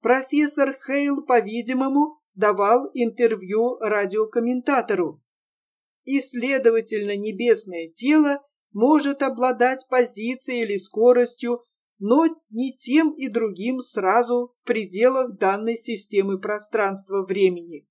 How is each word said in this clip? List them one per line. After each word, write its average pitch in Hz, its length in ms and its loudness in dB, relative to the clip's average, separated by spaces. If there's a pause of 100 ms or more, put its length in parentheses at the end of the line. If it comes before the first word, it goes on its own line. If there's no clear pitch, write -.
Профессор 269 840 0
Хейл, 285 380 -2
по-видимому, 254 960 0 (140)
давал 208 600 2
интервью 226 840 -2
радиокомментатору. 220 1400 -2 (840)
И, 269 160 -2
следовательно, 226 960 0
небесное 202 720 -2
тело 285 540 2 (320)
может 277 480 2
обладать 247 640 0
позицией 247 760 -2
или 202 140 -2
скоростью, 240 880 2 (340)
но 262 280 4 (240)
не 247 260 -6
тем 302 360 0
и 262 160 -8
другим 220 520 -4
сразу 240 760 0
в - 100 -20
пределах 226 720 0
данной 208 380 0
системы 196 640 -2
пространства-времени. 190 1500 -2